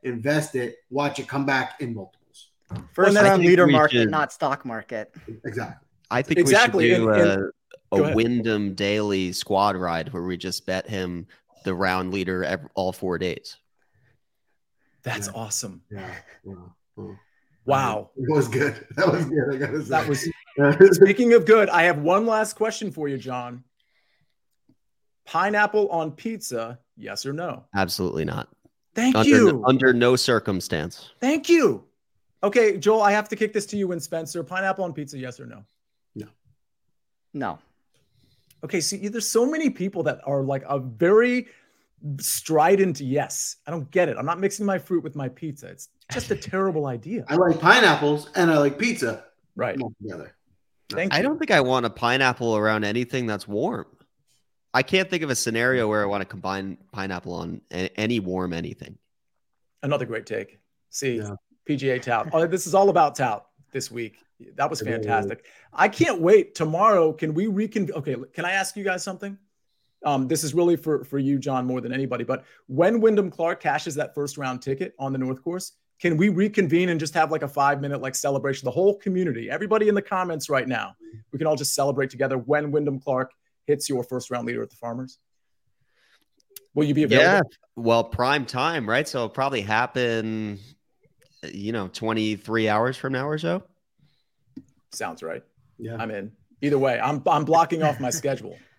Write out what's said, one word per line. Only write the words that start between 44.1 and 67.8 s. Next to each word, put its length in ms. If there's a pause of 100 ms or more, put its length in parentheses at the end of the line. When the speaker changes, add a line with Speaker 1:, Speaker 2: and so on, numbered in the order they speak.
Speaker 4:
I'm 80
not 140
mixing 260
my 140
fruit 240
with 120
my 140
pizza. 380
It's 220 (220)
just 200
a 40
terrible 520
idea. 420
Speaker 1:
I 60
like 260
pineapples 720
and 160
I 60
like 200
pizza. 480 (300)
Speaker 4:
Right. 220
Speaker 1:
Not 140 (100)
together. 340 (540)
Speaker 4:
Thank 240
Speaker 3:
I 40
Speaker 4:
you. 60
Speaker 3:
don't 140
think 140
I 100
want 240
a 40
pineapple 680
around 260
anything 440
that's 200
warm. 380 (880)
I 100
can't 260
think 120
of 80
a 60
scenario 520
where 140
I 40
wanna 200
combine 520 (140)
pineapple 420
on 280 (100)
a-, 280
any 200
warm 320
anything. 460 (840)
Speaker 4:
Another 220
great 200
take. 340 (300)
See, 280
Speaker 1:
Yeah. 180 (300)
Speaker 4:
P 100
G 160
A 80
tout. 340
Oh, 140
this 180
is 80
all 160
about 260
tout 300 (260)
this 200
week. 260 (380)
That 140
was 120
Speaker 1:
It 40
really 140
is. 60
Speaker 4:
fantastic. 400 (260)
I 160
can't 320
wait. 360
Tomorrow, 580
can 220
we 120
recon-, 440